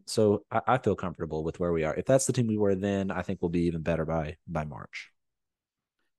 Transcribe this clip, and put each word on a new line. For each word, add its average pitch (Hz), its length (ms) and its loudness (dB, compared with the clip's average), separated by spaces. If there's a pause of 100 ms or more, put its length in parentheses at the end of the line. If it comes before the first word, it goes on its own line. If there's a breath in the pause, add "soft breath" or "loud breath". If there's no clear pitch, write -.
so 104 420 4
I, 117 160 0
I 120 140 4
feel 107 160 2
comfortable 80 480 -6
with 80 160 -4
where 87 140 0
we 82 100 0
are. 78 140 0
If - 100 -4
that's 131 200 4
the 131 60 0
team 127 140 2
we 107 100 0
were 101 200 2
then, 98 340 0
I 90 120 -2
think 92 200 -4
we'll 90 60 0
be 87 180 2
even 82 160 0
better 80 220 0
by, 78 320 -2 (100)
by 80 180 -4
March. - 460 -12 (1080)